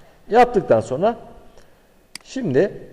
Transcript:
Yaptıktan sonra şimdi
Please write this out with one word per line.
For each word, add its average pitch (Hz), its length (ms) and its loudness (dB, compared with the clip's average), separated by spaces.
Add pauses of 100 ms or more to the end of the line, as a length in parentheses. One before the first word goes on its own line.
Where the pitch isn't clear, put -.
(300)
Yaptıktan 240 500 2
sonra 185 400 -4 (1040)
şimdi 185 480 -2 (220)